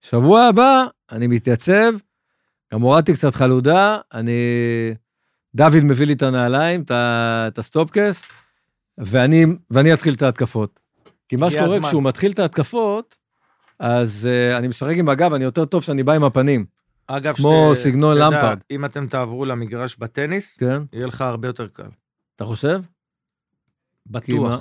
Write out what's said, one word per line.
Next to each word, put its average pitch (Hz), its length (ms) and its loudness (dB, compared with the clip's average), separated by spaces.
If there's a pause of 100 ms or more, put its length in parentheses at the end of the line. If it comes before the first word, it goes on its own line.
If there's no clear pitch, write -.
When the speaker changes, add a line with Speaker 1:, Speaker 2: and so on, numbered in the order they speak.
Speaker 1:
שבוע 151 400 4
הבא, 254 420 4 (280)
אני 117 160 -4
מתייצב, 175 680 0 (800)
גם 110 80 -4
הורדתי 151 320 4
קצת 139 220 0
חלודה, 147 640 2 (160)
אני, 117 180 -6 (1200)
דוד 151 280 6
מביא 143 220 2
לי 147 80 0
את 131 80 -4
הנעליים, 135 600 0
את 127 100 -10
ה-, 117 560 -2
את 110 100 -10
הסטופקס, 170 680 -2 (720)
ואני, 127 480 4 (260)
ואני 143 220 4
אתחיל 151 200 0
את 113 80 -4
ההתקפות. 117 580 -4 (500)
כי 131 60 -6
מה 139 120 0
Speaker 2:
הגיע 151 120 -2
Speaker 1:
שקורה, 165 160 0
Speaker 2:
הזמן. 165 120 -2
Speaker 1:
כשהוא 143 160 0
מתחיל 185 280 0
את 190 80 -8
ההתקפות, 208 800 -4 (600)
אז, 120 520 -2
אה, 123 260 0
אני 120 100 -4
משחק 135 300 -6
עם 165 120 0
הגב, 151 240 2
אני 135 100 -2
יותר 143 220 -2
טוב 156 180 -2
שאני 139 200 -4
בא 143 100 2
עם 156 100 2
הפנים. 131 420 0 (420)
Speaker 2:
אגב, 139 280 -6
Speaker 1:
כמו 151 400 4
Speaker 2:
שת-, - 80 -6
Speaker 1:
סגנון 147 340 2
Speaker 2:
אתה 147 80 4
יודע, 151 120 2
Speaker 1:
למפרד. 110 220 -2 (120)
Speaker 2:
אם 143 140 -8
אתם 139 220 -10
תעברו 127 380 -6
למגרש 120 540 -8
בטניס, 147 580 -8
Speaker 1:
כן. 127 240 -2 (120)
Speaker 2:
יהיה 123 140 -10
לך 120 140 -10
הרבה 123 260 -6
יותר 117 200 -10
קל. 101 220 -20 (460)
Speaker 1:
אתה 101 100 -12
חושב? 143 360 -4 (1300)
Speaker 2:
בטוח. 113 180 -12
Speaker 1:
כי 123 140 -2
מה? 120 220 -2